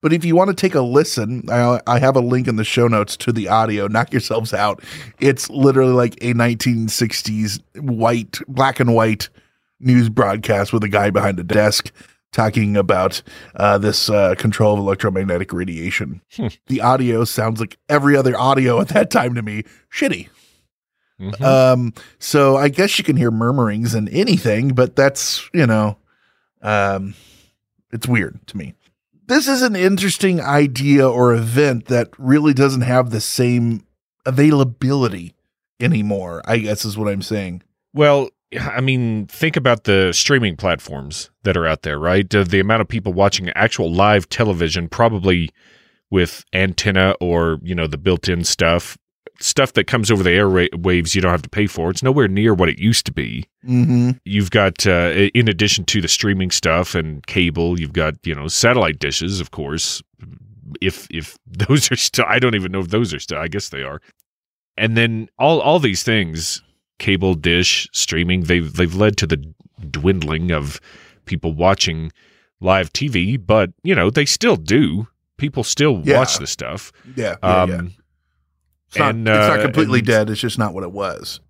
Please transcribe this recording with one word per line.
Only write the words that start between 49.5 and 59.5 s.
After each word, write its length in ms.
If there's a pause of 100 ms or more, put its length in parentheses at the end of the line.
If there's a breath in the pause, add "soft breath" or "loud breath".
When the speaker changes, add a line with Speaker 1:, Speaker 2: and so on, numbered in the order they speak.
Speaker 2:
that 140
comes 220
over 140
the 80
airwaves 840
you 60
don't 100
have 100
to 80
pay 180
for. 220
It's 140
nowhere 240
near 260
what 160
it 100
used 280
to 40
be. 340 (220)
Speaker 1:
Mm-hmm. 440 (140)
Speaker 2:
You've 260
got, 360
uh, 260
i-, 200
in 140
addition 380
to 160
the 60
streaming 440
stuff 440
and 320
cable, 520
you've 140
got, 300
you 120
know, 120
satellite 520
dishes, 400
of 120